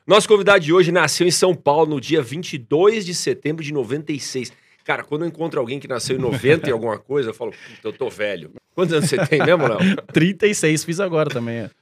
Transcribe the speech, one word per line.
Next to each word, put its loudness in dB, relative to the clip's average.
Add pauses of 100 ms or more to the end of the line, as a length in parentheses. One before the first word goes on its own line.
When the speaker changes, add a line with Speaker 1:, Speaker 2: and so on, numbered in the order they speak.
Speaker 1:
Nosso 4
convidado 6
de 0
hoje 4
nasceu 2
em 2
São 2
Paulo 2
no -4
dia 0
vinte -10
e -8
dois 2
de -8
setembro -4
de -8
noventa -6
e -6
seis. -8 (320)
Cara, -4
quando -6
eu -4
encontro -6
alguém -4
que -14
nasceu -4
em -2
noventa 2
e 0
alguma -2
coisa, -4
eu -6
falo, -8
"Puta, -18
eu -6
tô -6
velho." -6 (240)
Quantos 0
anos 2
você 0
tem 2
mesmo, 4
Léo? 0 (180)
Speaker 2:
<laughs> -10
Trinta 2
e 2
seis, 0
fiz -6
agora -2
também, -6
é. -8 (120)